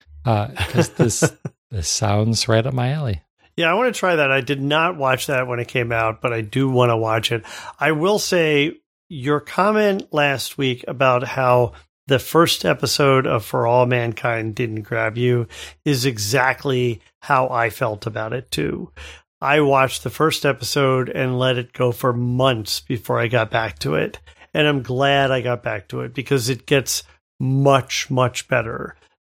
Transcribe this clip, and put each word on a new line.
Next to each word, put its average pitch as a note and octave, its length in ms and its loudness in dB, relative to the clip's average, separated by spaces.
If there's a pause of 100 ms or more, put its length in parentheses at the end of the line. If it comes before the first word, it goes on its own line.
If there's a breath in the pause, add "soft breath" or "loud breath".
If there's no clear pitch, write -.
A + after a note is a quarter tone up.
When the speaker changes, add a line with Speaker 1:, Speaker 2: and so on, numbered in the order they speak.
(240)
Speaker 1:
uh, A2 240 2
'cause - 420 -2
this, C3 420 0 (200)
Speaker 2:
<laughs> - 180 -20
Speaker 1:
this F2+ 180 -4
sounds G#2+ 600 0
right A2+ 160 4
up C3+ 80 -4
my B2+ 200 -2
alley. B2+ 280 -4 (340 soft breath)
Speaker 2:
Yeah, E3+ 160 0
I F3 40 2
wanna A#3+ 180 0
try F3+ 240 0
that. C#3+ 160 4
I C3+ 80 2
did C3+ 220 -4
not D#3+ 340 0
watch C3 300 0
that C3 200 -2
when A#2+ 140 -4
it A#2+ 80 -6
came A#2+ 240 -2
out, A2+ 300 -2
but A#2+ 100 -2
I A2+ 80 -2
do C3 300 0
wanna B2 260 4
watch A2+ 340 0
it. A2+ 140 -4 (340 loud breath)
I D3 140 2
will F3+ 260 0
say D#3 600 0 (320)
your D3 300 -2
comment G#3 680 0
last C#3+ 460 0
week B2+ 320 -2
about B2+ 340 2
how B2 520 2 (320 loud breath)
the C#3 120 -2
first - 460 2
episode C#3 640 2
of A#2 180 -2
For B2 220 -2
All B2 180 6
Mankind A#2 680 -2
didn't A2 280 -4
grab A2+ 360 -4
you B2 280 0 (380 loud breath)
is C3+ 220 0
exactly B2 960 0 (180 soft breath)
how C3 300 0
I A#2 180 0
felt G#2+ 380 -4
about A2 260 -6
it B2+ 180 -10
too. D3+ 400 -4 (480 loud breath)
I C#3+ 220 2
watched C3+ 420 2
the C3 60 -6
first D3+ 380 0
episode C3 640 0
and B2+ 280 -2
let B2+ 200 2
it B2 160 -10
go B2 180 0
for B2 220 0
months B2 640 0
before A#2+ 400 -4
I A#2 80 0
got A2+ 220 0
back A2 300 -2
to C#3 160 -2
it. - 220 -4 (360 soft breath)
And D3+ 120 2
I'm D3 160 0
glad C3+ 480 2
I C3 120 0
got A#2+ 200 -2
back G#2+ 260 -8
to B2+ 120 -8
it B2 140 -10
because B2+ 340 0
it B2+ 160 -4
gets - 380 0 (360 soft breath)
much, C3+ 720 2
much B2+ 380 0
better. A#2+ 480 -4 (260 soft breath)